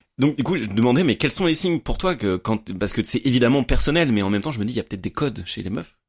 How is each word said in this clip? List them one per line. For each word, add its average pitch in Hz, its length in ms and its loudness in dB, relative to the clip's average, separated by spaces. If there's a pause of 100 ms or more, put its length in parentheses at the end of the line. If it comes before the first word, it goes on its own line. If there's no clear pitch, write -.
(180)
Donc 143 200 2
du 131 60 0
coup, 175 120 -2
je 127 80 -4
me 101 100 -8
demandais, 123 300 4
mais 123 140 2
quels 151 140 0
sont 190 140 0
les 160 100 2
signes 170 260 0
pour - 160 -4
toi 180 180 0
que 98 220 -2
quand, 107 400 -4
parce 98 160 -4
que 110 100 -2
c'est - 220 -2
évidemment 123 380 4
personnel, 147 500 2
mais 104 80 2
en 98 80 0
même 104 120 0
temps, 156 100 -4
je 117 80 -8
me 101 60 -2
dis, 120 80 -6
il 120 40 -4
y - 20 -2
a - 40 -4
peut-être 95 180 -10
des 98 100 -6
codes 127 340 -4
chez - 180 -10
les 92 60 -6
meufs - 280 -10 (120)